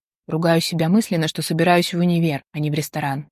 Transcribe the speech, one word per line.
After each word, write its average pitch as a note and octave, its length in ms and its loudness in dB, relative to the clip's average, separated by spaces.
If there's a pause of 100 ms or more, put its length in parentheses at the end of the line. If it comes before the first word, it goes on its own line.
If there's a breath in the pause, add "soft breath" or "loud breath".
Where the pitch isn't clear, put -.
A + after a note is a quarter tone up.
(260)
Ругаю E3 340 2
себя E3 280 -2
мысленно, F3 400 0
что - 120 -8
собираюсь F3 540 2
в F3 60 -4
универ, E3+ 500 0
а D#3 80 -10
не D3+ 140 -2
в - 20 -2
ресторан. D3 580 -4